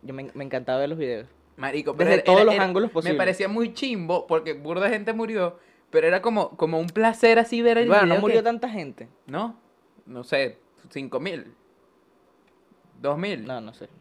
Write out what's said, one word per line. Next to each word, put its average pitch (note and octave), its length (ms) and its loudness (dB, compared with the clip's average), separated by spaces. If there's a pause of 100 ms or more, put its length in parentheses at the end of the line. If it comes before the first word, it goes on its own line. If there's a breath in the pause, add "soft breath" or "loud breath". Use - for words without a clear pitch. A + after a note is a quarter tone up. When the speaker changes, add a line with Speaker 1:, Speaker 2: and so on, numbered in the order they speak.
Speaker 1:
yo C3 120 -14
me, C3+ 200 -12
me C#3 100 -12
encantaba C3 360 -4
ver C#3+ 100 -2
los D#3+ 80 -8
videos. B2 300 -6 (280)
Speaker 2:
Marico, C#3 400 -6
pero E3+ 140 2
Speaker 1:
Desde G3 120 8
Speaker 2:
era, - 20 -12
Speaker 1:
todos F#3 160 8
Speaker 2:
era, G#3+ 60 8
Speaker 1:
los G#3 100 4
Speaker 2:
era, F#3+ 80 2
Speaker 1:
ángulos G3 280 0
posibles. E3 220 -2
Speaker 2:
me D3 40 0
parecía F#3+ 300 0
muy A3+ 260 -4
chimbo F3+ 540 -4
porque D#3+ 260 -2
burda E3 320 -4
de B3 60 0
gente G#3+ 220 -4
murió, G#3+ 460 -4 (320 soft breath)
pero D#3+ 160 4
era F3+ 140 2
como, G#3+ 360 -2
como D#3 220 -2
un E3+ 80 -4
placer A3+ 520 4
así A#3 220 0
ver A#3 160 4
el A#3 100 2
Speaker 1:
Bueno, G3+ 160 6
Speaker 2:
video F3 120 4
Speaker 1:
no G3+ 60 2
murió A3+ 160 2
Speaker 2:
que A3 60 4
Speaker 1:
tanta A#3 260 -2
gente. D3 380 -12 (200)
Speaker 2:
¿No? G3+ 280 -8 (500)
No B2 180 -14
sé, C3+ 340 -2 (320)
cinco C3+ 300 -8
mil. D#3 340 -10 (1500)
¿Dos C#3+ 160 -4
mil. E3+ 280 -8
Speaker 1:
No, B2 160 -10
no A2 120 -18
sé, - 140 -20 (140)